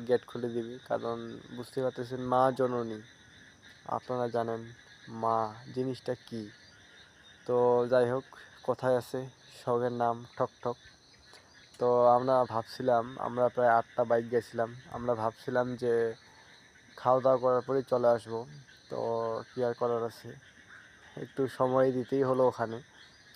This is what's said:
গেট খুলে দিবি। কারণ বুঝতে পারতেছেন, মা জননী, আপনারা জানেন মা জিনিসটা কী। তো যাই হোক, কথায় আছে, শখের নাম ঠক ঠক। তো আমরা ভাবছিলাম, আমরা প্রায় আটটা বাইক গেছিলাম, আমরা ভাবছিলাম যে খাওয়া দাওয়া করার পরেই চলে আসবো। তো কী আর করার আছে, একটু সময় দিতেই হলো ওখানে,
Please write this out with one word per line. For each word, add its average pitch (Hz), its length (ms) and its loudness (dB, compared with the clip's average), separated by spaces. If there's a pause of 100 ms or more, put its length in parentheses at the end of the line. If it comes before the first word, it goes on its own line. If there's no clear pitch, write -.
গেট 123 180 2
খুলে 123 220 -8
দিবি। 117 260 -8 (140)
কারণ 117 280 -4 (400)
বুঝতে 120 260 -12
পারতেছেন, 127 380 -6
মা 127 220 2 (160)
জননী, 120 400 -2 (880)
আপনারা 123 420 -4
জানেন 113 320 -4 (480)
মা 113 280 -2 (380)
জিনিসটা 127 400 -4 (120)
কী। 113 160 -10 (1040)
তো 123 100 0 (340)
যাই 123 200 6
হোক, 131 140 -2 (420)
কথায় 127 300 2
আছে, 127 240 -4 (400)
শখের 123 320 0
নাম 120 240 0 (200)
ঠক 127 140 -2 (120)
ঠক। 120 140 -4 (1000)
তো 123 100 2 (200)
আমরা 123 260 6 (100)
ভাবছিলাম, 117 600 0 (140)
আমরা 120 300 -2
প্রায় 120 300 4
আটটা - 260 -2
বাইক 117 260 2
গেছিলাম, 117 400 -2 (220)
আমরা 120 220 -4
ভাবছিলাম 113 520 -2 (100)
যে 120 160 0 (1040)
খাওয়া 127 240 4
দাওয়া 131 180 4
করার 123 280 2
পরেই 131 260 0
চলে 120 160 4
আসবো। 113 380 0 (440)
তো 127 80 -6 (500)
কী - 140 -14
আর 120 120 0
করার 120 300 -2
আছে, 117 240 -10 (880)
একটু 135 260 -6 (160)
সময় 131 340 4
দিতেই 127 300 -2
হলো 131 240 2
ওখানে, 117 320 -2 (580)